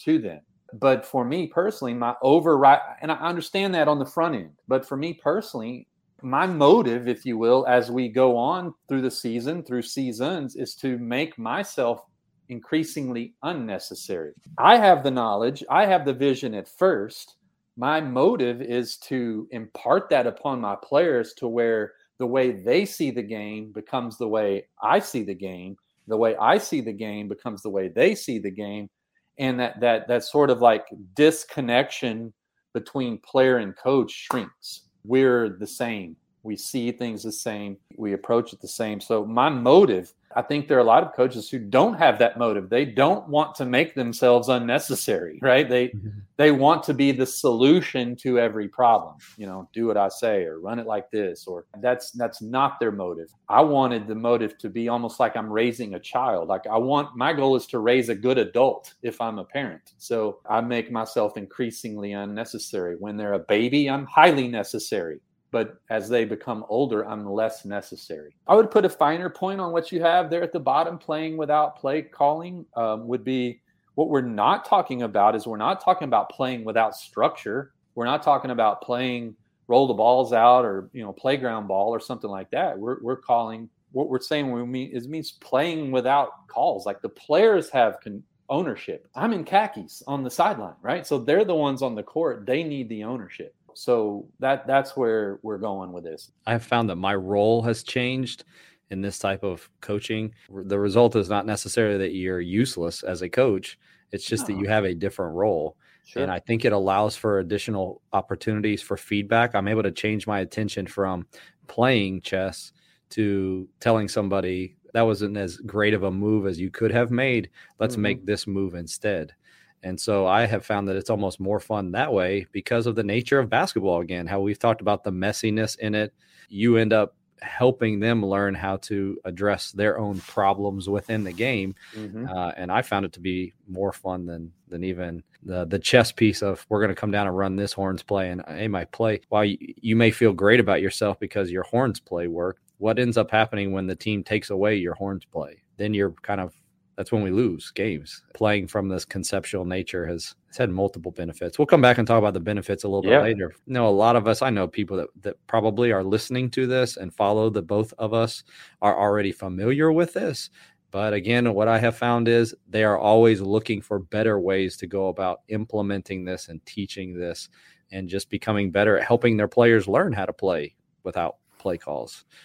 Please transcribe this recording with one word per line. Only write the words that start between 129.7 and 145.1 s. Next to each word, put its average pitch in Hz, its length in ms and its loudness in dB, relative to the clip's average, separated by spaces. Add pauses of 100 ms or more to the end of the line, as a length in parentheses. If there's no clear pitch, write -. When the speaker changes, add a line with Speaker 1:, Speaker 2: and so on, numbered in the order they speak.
Speaker 2:
their 104 260 0
own 101 220 -4
problems 98 680 0
within 104 360 -2
the 90 80 -8
game. 98 420 -2 (220)
Speaker 1:
Mm-hmm. 107 320 -12
Speaker 2:
Uh, 90 280 -6
and 90 140 -8
I 113 120 2
found 98 220 -2
it 87 100 -6
to 90 60 -20
be 92 340 -6 (120)
more 95 260 -4
fun 92 320 -8
than, 85 280 -12 (160)
than 87 160 -10
even 87 400 -8 (180)
the, 90 220 -6
the 82 160 -2
chess 117 320 4
piece 107 300 2
of, 98 260 -4
"We're 104 120 0
gonna 101 140 2
come 104 160 -4
down 101 160 0
and 92 100 -2
run 95 200 -2
this 98 160 -4
horns 95 320 -4
play." 95 260 -2
And, 90 160 -8
"Hey, 82 220 -6
my 92 160 -4
play," 110 460 -2
while 107 120 4
y-, 104 160 0
you - 380 -2
may 113 160 6
feel 110 200 6
great 101 280 6
about 95 200 4
yourself 98 380 -2
because 98 320 -4
your 90 140 -4
horns 120 340 0
play 87 300 -6
work, 87 300 -6 (200)
what 110 220 0
ends 120 160 0
up 107 160 0
happening 107 400 0
when 95 160 -4
the 92 80 -6
team 104 260 -4
takes 104 280 -4
away 104 260 2
your 87 180 -4
horns 98 300 -8